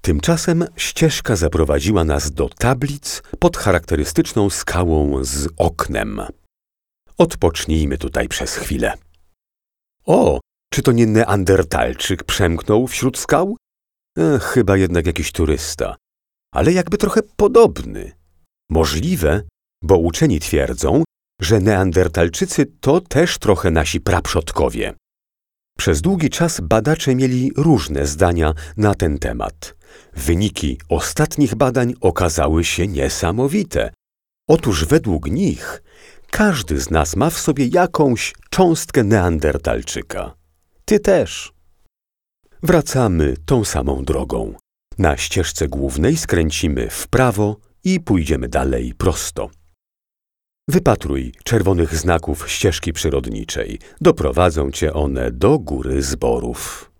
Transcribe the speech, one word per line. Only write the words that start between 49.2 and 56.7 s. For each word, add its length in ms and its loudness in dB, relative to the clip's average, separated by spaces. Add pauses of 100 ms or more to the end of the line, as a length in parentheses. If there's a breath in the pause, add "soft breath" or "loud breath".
Wypatruj 640 0 (120)
czerwonych 520 0
znaków 540 -2
ścieżki 420 -2
przyrodniczej. 840 -4 (220 loud breath)
Doprowadzą 720 2
cię 220 -2
one 380 -2
do 280 2
Góry 440 -4
Zborów. 960 -4